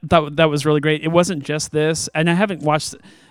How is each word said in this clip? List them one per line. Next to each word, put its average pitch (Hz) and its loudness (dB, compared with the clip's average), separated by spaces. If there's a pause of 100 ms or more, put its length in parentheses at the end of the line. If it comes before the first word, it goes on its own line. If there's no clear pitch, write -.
that, 151 2
that 160 4
was 147 -2
really 151 2
great. 151 0
It 160 -2
wasn't 170 0
just 151 -6
this, 156 -2
and 160 0
I 170 2
haven't 185 -2
watched, 151 -2 (340)